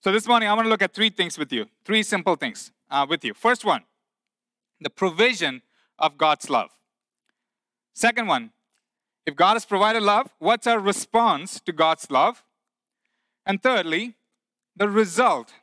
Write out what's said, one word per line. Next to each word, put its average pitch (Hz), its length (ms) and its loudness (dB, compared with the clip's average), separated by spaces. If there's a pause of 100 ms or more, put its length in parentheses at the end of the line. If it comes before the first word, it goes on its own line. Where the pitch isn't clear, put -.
So 196 100 -2
this 214 160 0
morning, 226 220 2
I 208 60 4
want 226 120 0
to 220 40 0
look 202 120 2
at 185 120 -4
three 214 160 0
things 175 280 -6
with 147 140 -6
you, 110 160 -4 (160)
three 214 180 0
simple 190 320 -2
things, - 380 -10 (180)
uh, 139 180 0
with 160 160 -6
you. 107 80 -4
First 233 320 -2
one, 170 200 0 (960)
the 147 100 -8
provision 175 720 -2 (340)
of 147 220 -2
God's 151 320 0
love. 110 260 -2 (1200)
Second 226 320 -2
one, 123 240 -2 (760)
if 143 100 -8
God 185 180 4
has 226 100 -4
provided 214 380 0
love, 208 380 0
what's 220 260 0
our 233 140 2
response 196 800 -2
to 180 120 -8
God's 160 380 0
love? 156 320 2 (1040)
And 196 160 -4
thirdly, 214 540 0 (580)
the 202 140 -2
result 196 640 0 (100)